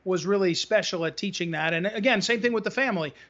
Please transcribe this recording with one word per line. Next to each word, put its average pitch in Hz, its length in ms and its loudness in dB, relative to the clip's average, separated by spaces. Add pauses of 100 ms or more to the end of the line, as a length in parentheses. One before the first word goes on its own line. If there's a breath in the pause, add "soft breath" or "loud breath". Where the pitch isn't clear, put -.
was 180 220 0
really 196 260 4
special 180 540 0
at 156 100 -4
teaching 175 360 -4
that. 160 200 0
And 170 140 0
again, 220 340 2
same 233 220 0
thing 240 100 2
with 214 120 0
the 214 60 -2
family. 196 440 -2 (160 loud breath)